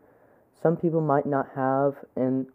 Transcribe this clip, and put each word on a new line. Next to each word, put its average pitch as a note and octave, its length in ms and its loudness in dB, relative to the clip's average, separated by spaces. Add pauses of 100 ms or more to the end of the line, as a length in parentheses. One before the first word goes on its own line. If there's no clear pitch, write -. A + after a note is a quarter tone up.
(600)
some F3 160 2
people E3 240 0
might D3 240 2
not C#3 300 0
have, C3+ 400 0 (200)
and C3 400 -2